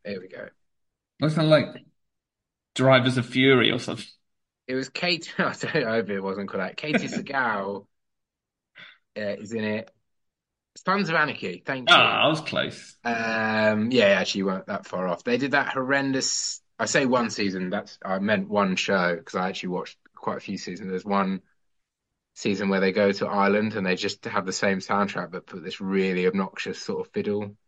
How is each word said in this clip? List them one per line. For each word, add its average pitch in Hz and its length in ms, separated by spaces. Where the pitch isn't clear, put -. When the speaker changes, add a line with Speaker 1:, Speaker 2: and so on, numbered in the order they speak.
Speaker 1:
Here 98 160
we 90 80
go. - 200
Speaker 2:
Wasn't 156 260
it, - 20
like, - 380
Drivers 127 420
of 123 100
Fury 131 460
or 127 60
something? - 260
Speaker 1:
It 127 80
was 131 160
Kate. 175 440
<laughs> - 40
I - 200
don't, - 260
I 113 120
hope 104 140
it 98 100
wasn't 98 300
called 95 120
that. 92 140
Katie 151 320
Speaker 2:
<laughs> - 0
Speaker 1:
Sagal, 104 760
uh, 107 40
is 104 320
in 110 120
it. 107 260
Sons 190 220
of 160 80
Anarchy. - 480
Thank 131 260
you. 175 40
Speaker 2:
Ah, 113 300
I 135 40
was 156 140
close. - 640
Speaker 1:
Um, 110 840
yeah, 120 140
actually, 95 200
you 95 60
weren't 95 200
that 98 200
far 92 220
off. 85 160
They 120 140
did 131 140
that 139 180
horrendous, 135 920
I 113 60
say 139 220
one 120 240
season. 92 400
That's, - 340
I 95 140
meant 101 300
one 101 280
show 90 480
'cause - 100
I 92 140
actually 95 220
watched - 280
quite - 220
a - 40
few 95 180
seasons. 92 320
There's 92 140
one 98 380
season 101 340
where 95 120
they 95 120
go 101 200
to - 140
Ireland 104 480
and 104 100
they 92 120
just - 280
have 104 220
the 95 60
same 98 260
soundtrack 98 540
but 90 140
put 92 180
this 92 160
really 95 460
obnoxious 95 540
sort - 260
of - 60
fiddle 104 440